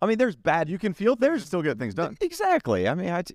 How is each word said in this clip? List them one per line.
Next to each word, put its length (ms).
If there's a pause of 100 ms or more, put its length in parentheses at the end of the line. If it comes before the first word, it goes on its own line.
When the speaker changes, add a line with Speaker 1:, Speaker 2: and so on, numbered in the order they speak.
Speaker 1:
I 40
mean, 100
there's 180
bad 340
Speaker 2:
You 80
can 160
feel 220
things 80
and 100
Speaker 1:
there's 120
Speaker 2:
still 160
get 180
things 140
done. 280
Speaker 1:
Exactly. 680
I 60
mean, 160
I, 140 (120)